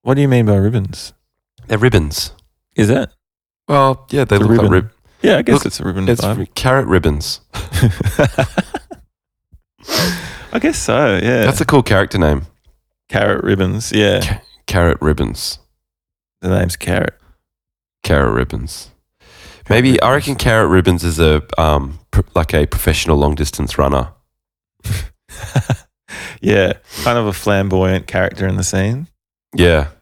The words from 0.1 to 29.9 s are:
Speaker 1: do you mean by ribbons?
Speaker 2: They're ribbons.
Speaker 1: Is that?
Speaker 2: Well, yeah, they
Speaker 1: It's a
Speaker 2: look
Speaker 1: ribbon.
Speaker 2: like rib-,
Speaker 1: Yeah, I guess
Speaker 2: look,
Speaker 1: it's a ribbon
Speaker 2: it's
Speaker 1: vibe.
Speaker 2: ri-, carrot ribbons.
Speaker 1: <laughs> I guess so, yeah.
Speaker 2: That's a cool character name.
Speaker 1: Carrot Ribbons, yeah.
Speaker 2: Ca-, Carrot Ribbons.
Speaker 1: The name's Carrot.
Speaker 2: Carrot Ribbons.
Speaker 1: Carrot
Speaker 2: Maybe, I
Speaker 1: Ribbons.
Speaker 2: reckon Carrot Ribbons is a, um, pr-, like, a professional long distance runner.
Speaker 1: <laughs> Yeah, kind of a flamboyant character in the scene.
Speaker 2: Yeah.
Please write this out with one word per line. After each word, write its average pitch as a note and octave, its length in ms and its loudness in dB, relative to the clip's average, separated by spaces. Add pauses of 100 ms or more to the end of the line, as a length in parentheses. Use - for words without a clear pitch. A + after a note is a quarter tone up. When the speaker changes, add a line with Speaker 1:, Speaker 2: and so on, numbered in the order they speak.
Speaker 1:
do C#3 60 2
you C#3 60 4
mean A#2+ 200 4
by G#2 80 4
ribbons? G2 580 -2 (540)
Speaker 2:
They're A2 100 -2
ribbons. G2+ 540 0 (440)
Speaker 1:
Is G#2 120 2
that? - 240 0 (560)
Speaker 2:
Well, C3+ 420 2
yeah, C#3 160 0
they - 120 2
Speaker 1:
It's A2 80 4
a - 20 2
Speaker 2:
look A2+ 100 6
Speaker 1:
ribbon. G#2 80 4
Speaker 2:
like - 60 4
rib-, F#2+ 200 0 (300)
Speaker 1:
Yeah, - 160 4
I - 60 2
guess - 100 2
Speaker 2:
look, - 140 2
Speaker 1:
it's - 120 -6
a - 40 -10
ribbon F#2+ 260 -2
Speaker 2:
it's A#2+ 120 2
Speaker 1:
vibe. G#2 180 -2
Speaker 2:
ri-, - 160 -6
carrot C3 320 2
ribbons. D#2 540 0 (120)
Speaker 1:
<laughs> - 280 -4 (2750)
I A#3 60 -2
guess D4+ 180 -2
so, A#2 440 0
yeah. A#2+ 240 2
Speaker 2:
That's - 160 0
a D3+ 40 0
cool C3+ 180 4
character G2+ 340 2
name. D2+ 260 2 (680)
Speaker 1:
Carrot G2+ 340 -2
Ribbons, G2 480 -2
yeah. G2+ 300 2
Speaker 2:
Ca-, - 200 -4 (260)
Carrot E2+ 340 2
Ribbons. C#2+ 580 -4 (840)
Speaker 1:
The F#2 80 -4
name's F#2 260 0
Carrot. - 380 -4 (880)
Speaker 2:
Carrot C2+ 300 2
Ribbons. - 560 -6 (300)
Speaker 1:
Carrot - 500 -20
Speaker 2:
Maybe, B2 320 4
I A#2 80 2
Speaker 1:
Ribbons. C#3 180 0
Speaker 2:
reckon C#3 80 -4
Carrot A2 340 2
Ribbons F2 340 2
is E2 160 -2
a, D#2 240 4 (140)
um, D2+ 420 0 (120)
pr-, - 100 2 (140)
like, E2 180 0
a D2+ 120 2
professional D#2 520 0
long D2 180 2
distance - 420 -6
runner. C#2 320 0 (720)
Speaker 1:
<laughs> - 80 -4 (1500)
Yeah, G2 320 2 (300)
kind A#2+ 140 0
of A2 100 0
a G2 60 -2
flamboyant F#2+ 760 0
character F#2+ 400 -4
in F#2+ 100 -2
the F#2 60 -4
scene. A2 440 -4 (480)
Speaker 2:
Yeah. D#2+ 340 2 (120)